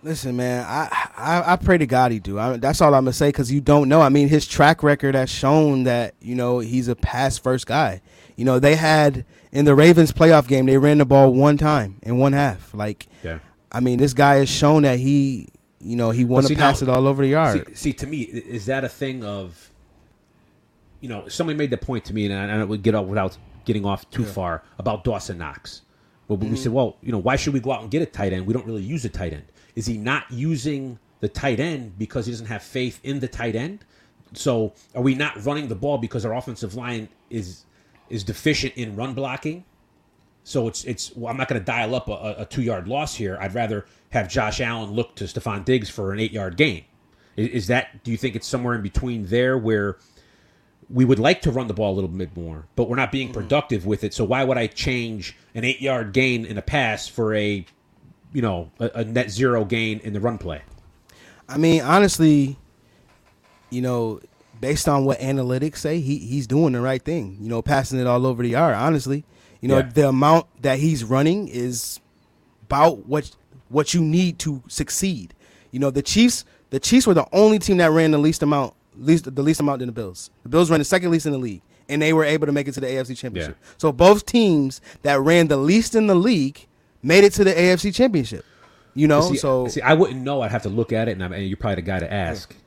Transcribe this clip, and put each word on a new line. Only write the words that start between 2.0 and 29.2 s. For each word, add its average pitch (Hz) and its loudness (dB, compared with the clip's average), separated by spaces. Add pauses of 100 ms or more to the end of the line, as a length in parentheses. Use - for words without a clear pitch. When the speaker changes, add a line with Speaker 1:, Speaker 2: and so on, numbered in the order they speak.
Speaker 1:
he 113 -4
do. 98 -8
I, 123 -2
that's 135 0
all 147 8
I'm 131 6
gonna 127 0
say, 143 2
'cause 131 -2
you 143 2
don't 143 4
know. 156 8
I 139 6
mean, 143 4
his 151 2
track 156 4
record 143 2
has 131 0
shown 143 2
that, 120 -2
you 120 -8
know, 123 0
he's 120 -2
a 120 0
pass 131 -2
first 127 -2
guy. 117 -2 (360)
You 117 -2
know, 127 4
they 143 6
had, 156 2 (260)
in 143 2
the 143 8
Ravens 160 8
playoff 160 6
game, 131 2
they 135 6
ran 147 6
the 143 6
ball 135 8
one 143 4
time 139 0
in 120 -2
one 135 4
half. 139 -2
Like, 107 -6 (160)
Speaker 2:
Yeah. 82 -10 (320)
Speaker 1:
I 123 -4
mean, 123 2
this 135 4
guy 143 6
has 135 2
shown 151 4
that 131 2
he, 135 0 (320)
you 117 -6
know, 113 0
he 123 2
Speaker 2:
But 120 0
Speaker 1:
wanna 131 4
Speaker 2:
see, 147 2
Speaker 1:
pass 143 2
Speaker 2:
now, 127 0
Speaker 1:
it - 2
all 131 2
over 139 2
the 139 2
yard. 139 0
Speaker 2:
see, - -20
see, 147 -4
to 139 -10
me, 139 -8
i-, 117 -8
is 113 -10
that 131 -4
a 120 -6
thing 131 -8
of, 95 -12 (1300)
you 131 -14
know, 107 -12
somebody 160 -6
made 143 -2
the 117 -4
point 120 -8
to - -12
me, 104 -2
and 101 -4
I, 98 -6
and 104 -4
I - -2
would 101 -6
get 107 2
off 104 -2
without 95 -4 (280)
getting 107 -4
off 98 -6
too 123 -4
Speaker 1:
Yeah. 107 -6
Speaker 2:
far, 90 -6 (140)
about 101 -6
Dawson 101 -6
Knox. 76 -16 (480)
Well, 104 -2
we 104 -4
Speaker 1:
Mm-hmm. 113 -2
Speaker 2:
said, 131 -4
"Well, 120 -2
you 120 -8
know, 113 -2
why 120 0
should 139 -2
we 135 0
go 123 -6
out 107 -8
and 107 -12
get 156 -2
a 160 -2
tight 98 -6
end? 92 -6
We 110 0
don't 123 -4
really 107 -8
use 131 -8
a 110 -6
tight 85 -8